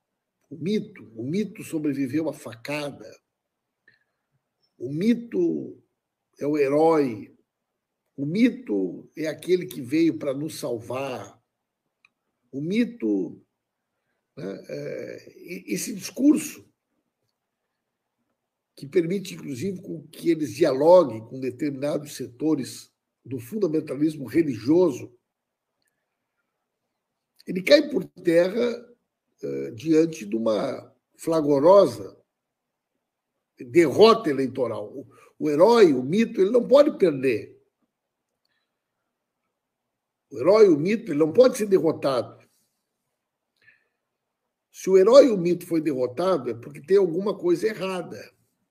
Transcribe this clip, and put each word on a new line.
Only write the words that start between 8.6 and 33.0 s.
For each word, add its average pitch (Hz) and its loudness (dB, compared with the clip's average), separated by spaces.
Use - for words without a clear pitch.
é 156 -8
aquele 175 -2
que 156 -12
veio 143 0
para 143 -4
nos 151 -10
salvar. 120 -8
O 135 -10
mito, 113 -4
né, 185 -14
é, - -14
e-, 185 -12
esse 185 -6
discurso - -2
que 143 -18
permite, 175 -4
inclusive, 156 -10
com 165 -14
que - -4
eles 151 -2
dialoguem 139 4
com 131 -14
determinados 139 -6
setores 135 -6
do 127 -10
fundamentalismo 156 -4
religioso, 135 0
ele 185 -6
cai 294 4
por 190 -4
terra, 185 -2
eh, 139 -8
diante 156 0
de 104 -6
uma 110 -4
flagorosa 147 2